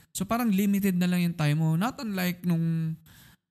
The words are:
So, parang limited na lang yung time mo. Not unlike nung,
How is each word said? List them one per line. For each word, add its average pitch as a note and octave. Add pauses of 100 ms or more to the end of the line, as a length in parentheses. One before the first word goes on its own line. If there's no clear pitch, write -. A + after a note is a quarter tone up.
(100)
So, -
parang A#3
limited G3
na F3+
lang F3+
yung E3+
time D3
mo. D#3+
Not G#3+
unlike F3+
nung, E3 (540)